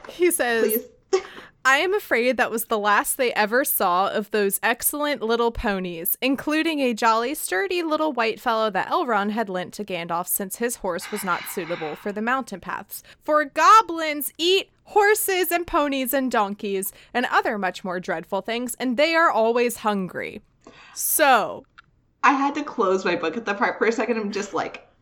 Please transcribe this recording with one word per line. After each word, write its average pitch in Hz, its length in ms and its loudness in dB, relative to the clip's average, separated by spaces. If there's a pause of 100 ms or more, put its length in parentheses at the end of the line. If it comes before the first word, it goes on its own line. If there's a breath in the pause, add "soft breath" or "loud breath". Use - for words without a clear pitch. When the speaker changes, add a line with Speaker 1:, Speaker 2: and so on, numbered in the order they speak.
Speaker 1:
He 349 200 2
says, 226 560 0 (240)
Speaker 2:
Please. 370 120 0 (260 loud breath)
<laughs> - 180 -10
Speaker 1:
"I 269 120 6
am 370 180 2
afraid 247 420 2
that 240 140 0
was 220 140 -4
the 226 120 0
last 208 400 2
they 254 160 0
ever 220 320 2
saw 190 440 2
of 208 200 -2
those 202 320 0
excellent 285 640 0
little 233 280 2
ponies, 185 680 -4
including 302 580 0
a 247 140 2
jolly, 233 400 2
sturdy 370 480 -4
little 302 320 0
white 226 260 -2
fellow 220 300 0
that 190 200 -2
Elrond 214 420 0
had 208 180 -2
lent 180 260 -6
to 208 80 -8
Gandalf 170 440 -4
since - 300 -6
his 240 180 -2
horse 185 360 -6
was 208 120 -6
not 175 260 -2
suitable 160 460 -6
for 208 160 -8
the 208 100 -6
mountain 240 380 -4
paths. - 420 -10 (220 loud breath)
For 302 220 2
goblins 330 920 4
eat 359 320 2 (140)
horses 403 680 2
and 349 140 0
ponies 277 480 0
and 262 160 0
donkeys 202 600 -2 (240 loud breath)
and 247 160 0
other 294 260 0
much 185 260 -4
more 185 160 -4
dreadful 180 420 -4
things, 240 380 -6
and 247 160 -2
they 320 200 4
are 330 160 4
always 233 460 2
hungry." 185 680 -4 (500 loud breath)
So 233 720 2 (600)
Speaker 2:
I 247 80 6
had 277 220 0
to 294 80 -4
close 190 420 0
my 175 120 0
book 160 200 -4
at 226 80 -8
the 202 80 -2
part 208 240 -2
for 214 100 0
a 226 40 4
second. 226 260 0
I'm 202 140 -4
just 202 220 -6
like - 340 -6 (140)